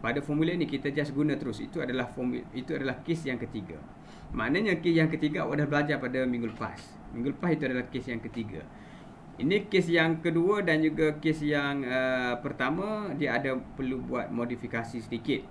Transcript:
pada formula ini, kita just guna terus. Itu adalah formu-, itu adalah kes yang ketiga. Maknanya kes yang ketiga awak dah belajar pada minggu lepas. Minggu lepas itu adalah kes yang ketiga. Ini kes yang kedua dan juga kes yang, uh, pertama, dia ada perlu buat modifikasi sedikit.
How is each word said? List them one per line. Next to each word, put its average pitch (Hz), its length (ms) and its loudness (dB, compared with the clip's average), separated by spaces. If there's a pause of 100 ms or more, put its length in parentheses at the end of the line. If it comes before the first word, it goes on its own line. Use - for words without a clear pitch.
pada 131 160 0
formula 156 320 2
ini, 175 160 0
kita 139 240 -2
just 143 240 0
guna 147 240 4
terus. 113 240 -4
Itu - 160 -6
adalah 127 240 0
formu-, 123 480 -4
itu 131 240 -4
adalah 131 240 -4
kes 160 240 -2
yang 123 160 -2
ketiga. 90 400 -8 (560)
Maknanya 165 480 2
kes 165 160 6
yang 156 80 6
ketiga 151 400 0
awak 147 160 2
dah 143 80 0
belajar 147 240 2
pada 127 320 0
minggu 117 240 0
lepas. - 240 -8 (400)
Minggu 135 240 -2
lepas 170 160 4
itu 135 160 0
adalah 123 160 -2
kes 123 240 -6
yang 113 80 -4
ketiga. 110 480 -8 (720)
Ini 196 240 4
kes 175 240 4
yang 165 320 6
kedua 175 400 4
dan 156 240 4
juga 151 320 4
kes 156 240 2
yang, 143 480 2
uh, 127 560 2
pertama, 180 720 -2
dia 131 240 2
ada 131 160 0
perlu 127 480 -4
buat 123 240 -2
modifikasi 117 720 -4
sedikit. 117 400 -2 (100)